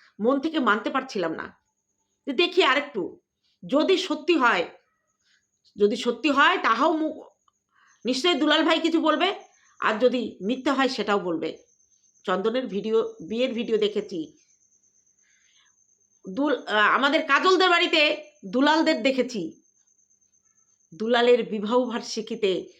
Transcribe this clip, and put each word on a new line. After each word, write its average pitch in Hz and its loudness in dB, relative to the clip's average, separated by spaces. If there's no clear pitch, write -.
মন 262 0
থেকে 320 -4
মানতে 240 0
পারছিলাম 208 -4
না। - -12
যে 277 -4
দেখি 359 0
আরেকটু, 262 -2
যদি 311 2
সত্যি - -2
হয়, 226 0
যদি 208 2
সত্যি 240 -2
হয় 302 4
তাহাও 285 0
মুখ, 311 -6
নিশ্চয়ই 262 0
দুলাল 302 2
ভাই 330 2
কিছু 330 0
বলবে, 311 0
আর 214 -2
যদি 247 0
মিথ্যা 254 -2
হয় 262 0
সেটাও 208 -2
বলবে। 165 -6
চন্দনের 226 -2
ভিডিও, 214 -2
বিয়ের 226 -2
ভিডিও 220 -2
দেখেছি, 202 -4
দুল-, 285 -2
আহ, 202 4
আমাদের 277 2
কাজলদের 349 4
বাড়িতে 330 2
দুলালদের 285 2
দেখেছি, 240 -2
দুলালের 233 4
বিবাহ 208 -2
বার্ষিকীতে 214 -4